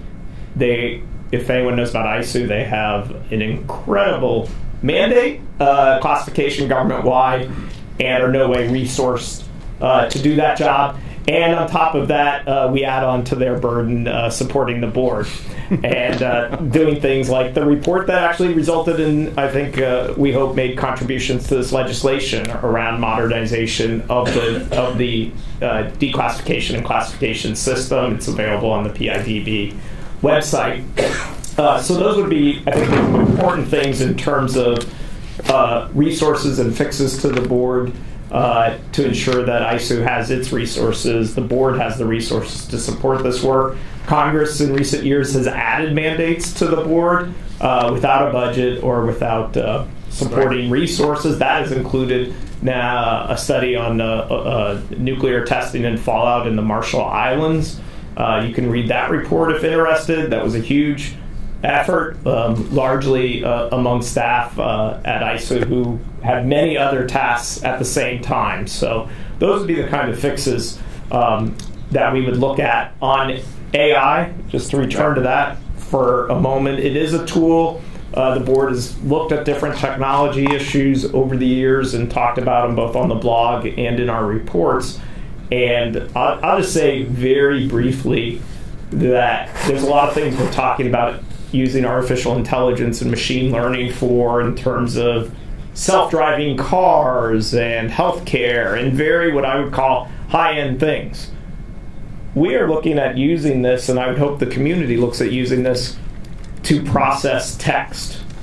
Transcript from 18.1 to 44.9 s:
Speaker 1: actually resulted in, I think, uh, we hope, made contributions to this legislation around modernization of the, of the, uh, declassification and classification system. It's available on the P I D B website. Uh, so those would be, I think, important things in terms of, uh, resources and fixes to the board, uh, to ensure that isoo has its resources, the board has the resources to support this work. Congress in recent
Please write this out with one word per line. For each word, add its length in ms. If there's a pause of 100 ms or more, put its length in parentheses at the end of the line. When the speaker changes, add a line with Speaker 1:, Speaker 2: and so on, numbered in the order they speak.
Speaker 1:
actually 300
resulted 480
in, 360
I 120
think, 280
uh, 380
we 160
hope, 240
made 220
contributions 720
to 80
this 160
legislation 760
around 520
modernization 1080
of 240
the, 480
of 160
the, 360 (280)
uh, 380
declassification 760
and 100
classification 720
system. 580
It's 140
available 420
on 140
the 40
P 200
I 120
D 220
B 320 (460)
website. 640 (720)
Uh, 220
so 140
those 200
would 140
be, 360
I 60
think, 180 (400)
important 380
things 320
in 160
terms 400
of, 340 (600)
uh, 440
resources 640
and 140
fixes 500
to 40
the 140
board, 500 (380)
uh, 480 (140)
to 140
ensure 400
that 160 (120)
isoo 300
has 280
its 200
resources, 840
the 80
board 380
has 180
the 80
resources 600
to 100
support 460
this 180
work. 360 (280)
Congress 540
in 140
recent 320